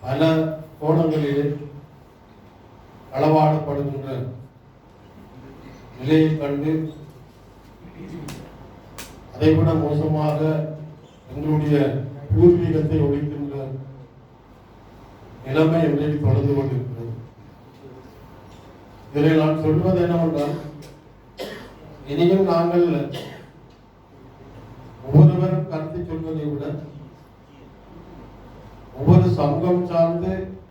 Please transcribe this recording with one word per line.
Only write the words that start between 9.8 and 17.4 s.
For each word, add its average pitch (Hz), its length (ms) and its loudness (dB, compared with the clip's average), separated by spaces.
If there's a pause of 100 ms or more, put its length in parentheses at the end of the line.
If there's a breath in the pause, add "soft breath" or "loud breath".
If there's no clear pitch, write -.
மோசமாக 151 560 -2 (920)
எங்களுடைய 147 480 0 (540)
பூர்வீகத்தை 160 760 4
ஒழிக்கின்ற 143 480 -4 (1900)
நிலைமை 160 440 2
இன்றைக்கு 147 360 0
தொடர்ந்து 139 300 2
கொண்டிருக்கிறது. 120 600 -4 (1900)